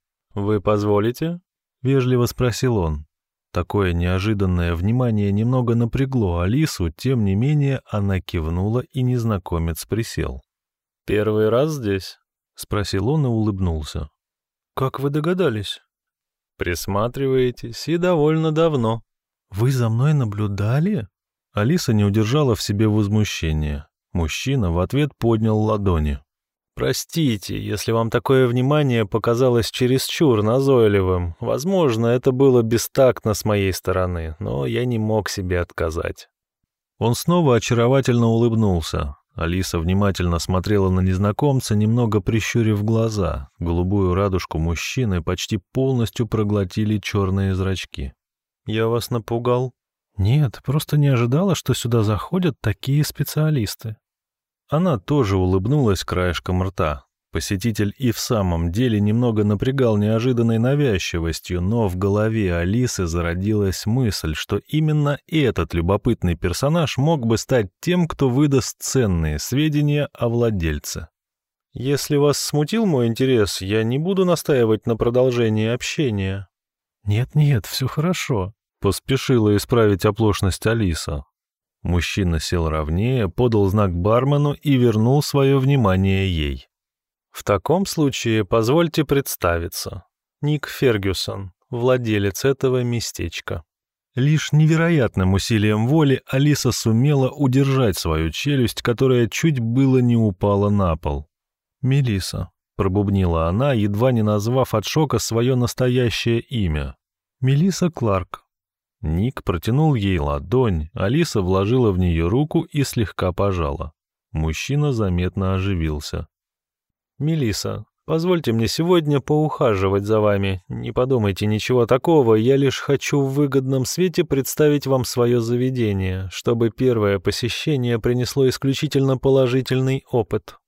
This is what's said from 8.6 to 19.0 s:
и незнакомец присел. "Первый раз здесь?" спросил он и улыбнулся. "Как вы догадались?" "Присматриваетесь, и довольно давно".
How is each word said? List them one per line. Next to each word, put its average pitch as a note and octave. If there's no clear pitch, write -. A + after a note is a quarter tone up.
и C3
незнакомец G#2
присел. D2+
"Первый G#2+
раз C3
здесь?" G#2
спросил G2+
он D3+
и B2+
улыбнулся. F#2
"Как C3
вы C#3
догадались?" D3+
"Присматриваетесь, B2
и E3
довольно D#3+
давно". C#3